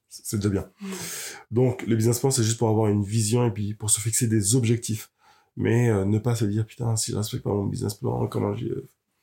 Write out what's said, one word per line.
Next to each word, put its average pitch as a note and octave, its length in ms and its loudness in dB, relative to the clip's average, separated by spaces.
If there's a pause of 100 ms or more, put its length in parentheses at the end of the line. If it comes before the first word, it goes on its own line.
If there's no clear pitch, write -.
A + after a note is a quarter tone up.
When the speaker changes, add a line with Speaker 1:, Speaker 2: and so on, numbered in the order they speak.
Speaker 1:
c'est - 280 -10
déjà G#2 140 0
bien. F#2+ 200 -2 (100)
Speaker 2:
Mm. G2+ 60 -12 (680)
Speaker 1:
Donc, B2 340 2
le A2 100 2
business A2+ 240 2
plan, C3+ 100 2
c'est B2 140 2
juste A2+ 140 0
pour A#2 100 2
avoir A2 200 4
une G#2 160 4
vision A2 420 2
et A#2 40 2
puis G#2 240 -6
pour G#2 160 -4
se - 100 2
fixer A2+ 260 0
des G#2+ 280 2
objectifs. A2+ 560 0 (460)
Mais, A2+ 320 2
euh, G2+ 160 2
ne G#2 140 2
pas A#2 160 0
se A2+ 100 -2
dire, « G#2+ 220 0
Putain, A#2 300 -4
si A2+ 160 -4
je G2 40 -4
respecte G#2 280 -6
pas A#2 100 -2
mon G2+ 100 0
business G2+ 300 -4
plan, A#2+ 320 -2
comment G#2 280 -2
j'y, A2 140 -6
euh ?» - 180 -8 (360)